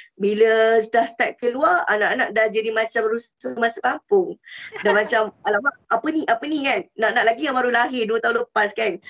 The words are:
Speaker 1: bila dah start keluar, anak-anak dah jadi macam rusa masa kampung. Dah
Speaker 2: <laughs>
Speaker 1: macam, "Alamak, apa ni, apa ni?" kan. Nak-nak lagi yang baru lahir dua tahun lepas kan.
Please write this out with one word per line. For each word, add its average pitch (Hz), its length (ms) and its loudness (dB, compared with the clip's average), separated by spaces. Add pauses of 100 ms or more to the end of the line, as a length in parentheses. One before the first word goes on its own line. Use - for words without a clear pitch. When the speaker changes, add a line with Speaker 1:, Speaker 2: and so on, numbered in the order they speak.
(180)
Speaker 1:
bila 220 640 4
dah 226 240 0
start - 320 -4
keluar, 302 480 0
anak-anak 208 480 0
dah 220 160 2
jadi 220 240 -2
macam 220 320 -2
rusa 233 240 -4 (240)
masa 233 240 -2
kampung. 247 560 0 (480)
Dah 202 80 2
Speaker 2:
<laughs> 202 80 4
Speaker 1:
macam, 214 320 0 (160)
"Alamak, 208 320 -2 (160)
apa - 160 -2
ni, 311 160 -2
apa 233 160 0
ni?" 294 240 -4
kan. 254 160 0 (160)
Nak-nak 226 240 2
lagi 226 240 2
yang 269 80 -2
baru 247 160 2
lahir 240 400 0
dua 226 80 0
tahun 233 240 0
lepas 208 320 -2
kan. 202 240 -2 (120)